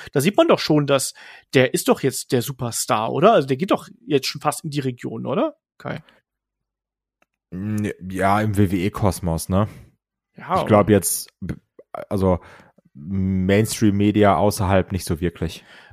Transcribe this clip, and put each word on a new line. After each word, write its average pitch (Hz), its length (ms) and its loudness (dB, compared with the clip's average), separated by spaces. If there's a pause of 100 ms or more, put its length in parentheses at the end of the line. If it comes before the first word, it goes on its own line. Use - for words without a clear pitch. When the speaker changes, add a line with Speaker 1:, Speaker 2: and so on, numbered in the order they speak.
(100)
Speaker 1:
da 143 100 0
sieht 175 160 0
man 330 120 6
doch 247 100 4
schon, 151 300 0
dass 139 260 0 (400)
der 131 180 4
ist - 140 -4
doch 247 140 2
jetzt - 320 -4
der 120 100 2
Superstar, 117 680 -4
oder? 165 200 4
Also 156 140 2
der 135 100 -2
geht 180 140 -6
doch - 180 -2 (160)
jetzt 139 220 -2
schon - 140 -8
fast - 240 -4
in 160 60 -8
die 143 100 -4
Region, 123 440 -8
oder? 208 300 -2 (240)
Kai? - 240 -10 (1500)
Speaker 2:
Mm, 104 340 -6 (240)
ja, 98 300 0
im 107 160 0
W 98 160 4
W 92 140 0
E-Kosmos, 85 600 -2
ne? 95 200 0 (680)
Speaker 1:
Ja, 180 220 -4
Speaker 2:
Ich 156 80 -2
glaub 104 200 6
Speaker 1:
oder? 104 80 4
Speaker 2:
jetzt, - 360 -2 (100)
b-, 85 140 -8 (380)
also 95 480 0 (520)
Mainstream-Media 98 1400 2
außerhalb 95 540 0
nicht 92 140 -4
so 82 160 -4
wirklich. 85 440 -6 (280)